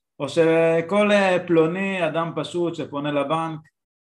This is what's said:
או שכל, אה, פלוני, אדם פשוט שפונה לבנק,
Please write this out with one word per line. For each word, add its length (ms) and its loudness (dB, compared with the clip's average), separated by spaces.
או 100 -6
שכל, 840 2
אה, 240 4
פלוני, 600 2
אדם 300 -4
פשוט 380 -4
שפונה 380 -6
לבנק, 480 -2